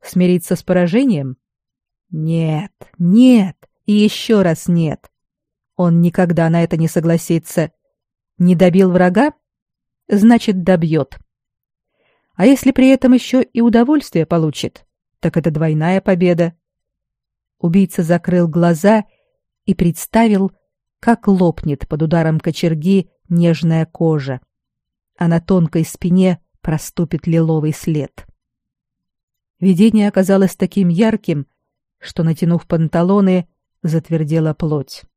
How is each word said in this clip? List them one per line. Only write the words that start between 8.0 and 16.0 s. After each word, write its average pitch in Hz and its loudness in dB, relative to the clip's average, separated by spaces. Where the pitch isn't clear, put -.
Не 180 4
добил 180 4
врага? 180 2
Значит, 220 2
добьет. 160 -2
А 185 2
если 269 4
при 262 2
этом 262 4
еще 254 0
и - -4
удовольствие 233 0
получит, - -4
так - -4
это 165 -2
двойная 160 -2